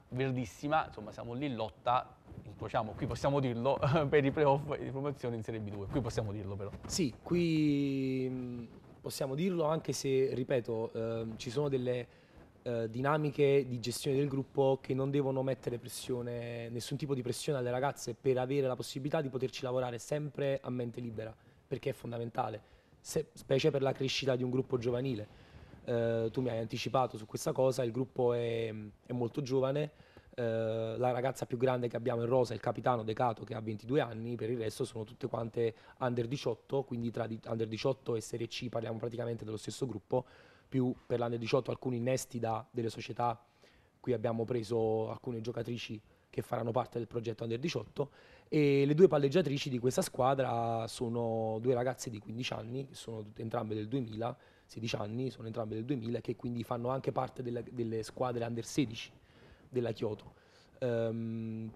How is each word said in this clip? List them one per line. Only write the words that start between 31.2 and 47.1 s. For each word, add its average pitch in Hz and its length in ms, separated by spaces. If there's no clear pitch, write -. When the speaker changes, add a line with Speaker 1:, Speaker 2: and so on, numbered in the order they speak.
Speaker 2:
più 127 100
grande 127 300
che 117 80
abbiamo 117 260
in 117 60
rosa 123 240
è 113 40
il 107 60
capitano 120 400
De 110 120
Cato, 117 300
che 120 120
ha 113 40
ventidue 113 420
anni, 117 340
per 113 160
il 127 80
resto 110 260
sono 113 180
tutte 120 220
quante 117 480
under 123 280
diciotto, 131 560
quindi 117 260
tra 113 160
di, 110 220
under 113 200
diciotto 120 480
e 110 60
Serie 117 260
C - 220
parliamo 113 300
praticamente 117 440
dello 110 140
stesso - 300
gruppo, 120 380
più 127 240
per 123 100
l'under 120 220
diciotto 120 320
alcuni 123 260
innesti 127 400
da 113 320
delle 117 200
società, 117 540
qui 123 140
abbiamo 113 320
preso 110 640
alcune 113 320
giocatrici 117 580
che 120 140
faranno 117 260
parte 120 300
del 113 80
progetto 113 340